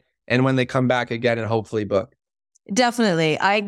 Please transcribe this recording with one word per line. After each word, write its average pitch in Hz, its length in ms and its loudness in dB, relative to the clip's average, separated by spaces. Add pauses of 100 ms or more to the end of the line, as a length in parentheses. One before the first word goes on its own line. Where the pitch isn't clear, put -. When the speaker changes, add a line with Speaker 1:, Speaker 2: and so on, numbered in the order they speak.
(280)
Speaker 1:
and 127 160 2
when 131 140 2
they 127 80 2
come 131 200 0
back 123 260 0
again 117 260 0
and 113 100 -6
hopefully 110 380 -2
book. 98 280 -2 (600)
Speaker 2:
Definitely. 196 640 0
I, 202 280 0